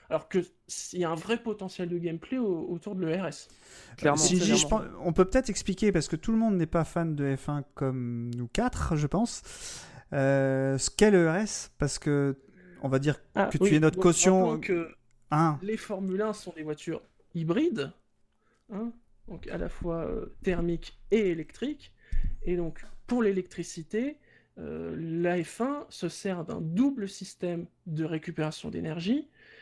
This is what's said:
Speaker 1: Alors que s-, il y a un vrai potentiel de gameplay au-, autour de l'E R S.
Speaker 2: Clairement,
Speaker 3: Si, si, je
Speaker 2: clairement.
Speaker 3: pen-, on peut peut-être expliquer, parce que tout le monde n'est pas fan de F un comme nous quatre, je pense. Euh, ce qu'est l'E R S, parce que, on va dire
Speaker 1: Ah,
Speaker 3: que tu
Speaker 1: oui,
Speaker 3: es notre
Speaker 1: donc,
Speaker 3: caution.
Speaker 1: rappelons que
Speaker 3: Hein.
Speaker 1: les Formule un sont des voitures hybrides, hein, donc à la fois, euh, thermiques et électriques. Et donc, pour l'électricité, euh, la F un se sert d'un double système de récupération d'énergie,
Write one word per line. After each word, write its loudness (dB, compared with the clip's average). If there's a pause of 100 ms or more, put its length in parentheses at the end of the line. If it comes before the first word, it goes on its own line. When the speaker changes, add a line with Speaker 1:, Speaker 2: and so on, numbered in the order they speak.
Speaker 1:
Alors -2
que 0
s-, -8
il -4
y 0
a 0
un 0
vrai -2
potentiel -6
de -2
gameplay -4
au-, -2
autour -6
de -2
l'E 0
R -2
S. -10 (500)
Speaker 2:
Clairement, 4
Speaker 3:
Si, 4
si, 4
je 6
Speaker 2:
clairement. 0
Speaker 3:
pen-, -12
on 0
peut 8
peut-être 4
expliquer, 2
parce 2
que -2
tout -2
le 4
monde 4
n'est 2
pas 2
fan -2
de 0
F -6
un -2 (100)
comme -4
nous -6
quatre, 0
je 0
pense. -2 (720)
Euh, 2
ce -4
qu'est 6
l'E 6
R 2
S, -6
parce -2
que, 0 (460)
on -4
va 4
dire 2 (140)
Speaker 1:
Ah, 2
Speaker 3:
que -2
tu 4
Speaker 1:
oui, 8
Speaker 3:
es 6
notre 6
Speaker 1:
donc, 2
Speaker 3:
caution. 6
Speaker 1:
rappelons 0
que -4 (360)
Speaker 3:
Hein. 4
Speaker 1:
les -2
Formule -4
un -2
sont -12
des -10
voitures -6 (320)
hybrides, 0 (800)
hein, -8 (340)
donc -14
à -8
la -4
fois, -6
euh, -8
thermiques -2 (100)
et 4
électriques. -8 (520)
Et 0
donc, -4 (220)
pour 2
l'électricité, -2 (420)
euh, -8
la -2
F -10
un -4
se -6
sert -6
d'un -8
double 0
système -6 (220)
de -2
récupération -6
d'énergie, -2 (340)